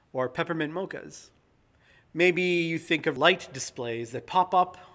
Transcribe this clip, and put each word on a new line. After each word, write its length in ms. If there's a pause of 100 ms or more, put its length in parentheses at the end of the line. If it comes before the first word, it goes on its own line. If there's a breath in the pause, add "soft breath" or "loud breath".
(140 soft breath)
or 160
peppermint 420
mochas. 560 (840 soft breath)
Maybe 280
you 360
think 260
of 140
light 340
displays 600
that 140
pop 280
up 240 (160)